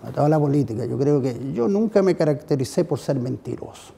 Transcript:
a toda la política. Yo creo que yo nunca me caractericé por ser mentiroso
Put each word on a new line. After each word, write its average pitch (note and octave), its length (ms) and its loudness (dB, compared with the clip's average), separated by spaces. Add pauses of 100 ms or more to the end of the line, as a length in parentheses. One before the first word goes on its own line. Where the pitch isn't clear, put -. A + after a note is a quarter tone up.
a - 100 -12
toda C#3 180 2
la D#3 100 4
política. C#3 460 0
Yo B2 120 -4
creo C#3 240 2
que B2 320 -4
yo A#3 140 0
nunca G#3 340 2
me F#3+ 140 4
caractericé D3 680 0
por D3 140 -2
ser C3+ 200 -2
mentiroso - 800 -8